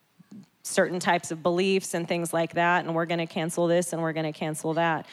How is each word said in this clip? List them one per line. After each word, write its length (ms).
certain 380
types 320
of 100
beliefs 540
and 120
things 240
like 220
that, 320
and 80
we're 120
gonna 200
cancel 400
this 260
and 120
we're 100
gonna 200
cancel 420
that. 360